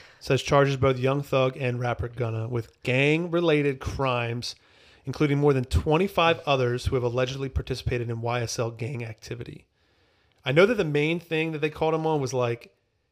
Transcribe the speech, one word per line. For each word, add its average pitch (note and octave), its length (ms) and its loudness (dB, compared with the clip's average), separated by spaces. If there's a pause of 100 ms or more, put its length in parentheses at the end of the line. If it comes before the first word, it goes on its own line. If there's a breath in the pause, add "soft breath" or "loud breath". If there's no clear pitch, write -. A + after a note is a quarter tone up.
(200 loud breath)
Says C3+ 240 0
charges C#3 340 4
both C3 220 2
Young C3 240 0
Thug C3 340 0
and B2 220 -4
rapper A#2+ 300 -4
Gunna A2+ 380 -4
with A#2 360 -6
gang-related D3+ 960 2
crimes, A#2+ 760 -4 (500 soft breath)
including C#3+ 340 0
more D3 140 6
than C3 120 0
twenty-five E3 800 2
others B2+ 420 0
who C3+ 80 0
have B2 80 0
allegedly C3 460 -2
participated A#2+ 600 -4
in A2+ 120 -6
Y A#2+ 200 0
S A2+ 180 -4
L A#2 120 0
gang A#2 340 -6
activity. - 600 -12 (800)
I C3 80 -2
know E3 140 8
that A#3 120 4
the G3 80 4
main D3+ 340 0
thing D#3+ 340 -2
that D3+ 80 -6
they D#3 80 0
caught D#3+ 240 0
him D#3+ 120 0
on D#3 160 2
was, B2+ 120 -4
like, A#2+ 380 -2 (400)